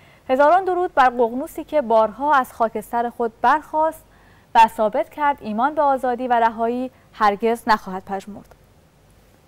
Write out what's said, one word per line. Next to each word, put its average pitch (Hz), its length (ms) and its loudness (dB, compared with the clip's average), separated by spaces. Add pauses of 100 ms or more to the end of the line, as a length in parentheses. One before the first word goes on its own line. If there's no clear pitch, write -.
(280)
«هزاران 294 340 4
درود 359 300 -2
بر 254 160 4
ققنوسی 247 540 -4
که 302 180 -2
بارها 226 520 0
از 254 200 0
خاکستر 233 560 -4
خود 233 320 -6
برخاست 311 640 0 (500)
و 202 120 8
ثابت 226 420 -2
کرد 285 320 -2
ایمان 233 340 -4
به 311 60 0
آزادی 254 460 0
و 240 60 0
رهایی 233 580 0 (220)
هرگز 220 540 0
نخواهد 196 380 -2
پژمرد.» 196 500 -12 (920)